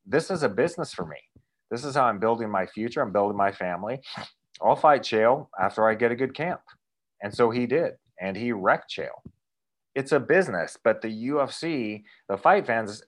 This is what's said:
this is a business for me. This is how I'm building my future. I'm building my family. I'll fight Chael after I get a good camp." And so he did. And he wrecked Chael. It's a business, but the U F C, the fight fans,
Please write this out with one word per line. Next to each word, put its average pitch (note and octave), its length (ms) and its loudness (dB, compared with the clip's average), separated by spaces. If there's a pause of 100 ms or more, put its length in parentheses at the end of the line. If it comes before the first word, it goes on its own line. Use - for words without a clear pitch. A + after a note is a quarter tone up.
this C#3 260 -2
is D#3 120 -4
a A#2+ 60 2
business C#3+ 440 -2
for F2+ 120 -8
me. D2 120 -16 (540)
This A#2+ 120 -8
is C#3 120 -6
how C#3 80 4
I'm A2 160 2
building A2+ 320 0
my F#2+ 160 0
future. A#2 340 -4
I'm A2 100 -2
building G2+ 240 2
my G2 160 2
family. F#2+ 480 -6 (600)
I'll A2+ 140 6
fight D3 260 6
Chael A#2 460 2 (120)
after G#2+ 300 2
I A2 60 2
get A#2 160 2
a A#2+ 40 -2
good C3 200 -4
camp." E3 260 -6 (640)
And G2+ 100 -8
so A#2+ 160 4
he B2 160 -2
did. C#3 280 0 (280)
And F#2+ 160 -4
he A#2+ 140 -4
wrecked G#2 440 0
Chael. C#2+ 220 -10 (800)
It's C3+ 160 -4
a D3 80 4
business, A#2+ 640 0
but A2 180 2
the A2+ 80 -6
U B2 320 -2
F B2 100 -2
C, A#2 520 -6 (260)
the G2 80 -2
fight F#3 300 4
fans, A2 400 -2